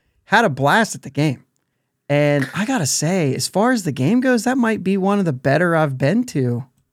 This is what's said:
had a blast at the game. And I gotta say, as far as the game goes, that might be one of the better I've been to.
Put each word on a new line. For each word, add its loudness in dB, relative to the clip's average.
had 4
a 2
blast 0
at -16
the -16
game. -2
And 2
I -4
gotta -2
say, -2
as -6
far 0
as 0
the -4
game 0
goes, 2
that 0
might 0
be 0
one 0
of 0
the 0
better 0
I've 0
been 0
to. -2